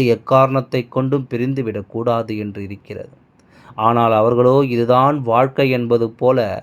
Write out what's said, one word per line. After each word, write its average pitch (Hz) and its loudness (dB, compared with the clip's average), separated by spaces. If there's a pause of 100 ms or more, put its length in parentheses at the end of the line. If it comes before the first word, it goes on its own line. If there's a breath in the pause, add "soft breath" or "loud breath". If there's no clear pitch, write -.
எக்காரணத்தை 131 0
கொண்டும் 131 -4
பிரிந்துவிடக்கூடாது 113 -6
என்று 104 -10
இருக்கிறது. 98 -16 (600 loud breath)
ஆனால் 117 4
அவர்களோ 120 4 (100)
இதுதான் 123 2
வாழ்க்கை 131 0
என்பது 120 -2
போல 127 0 (240)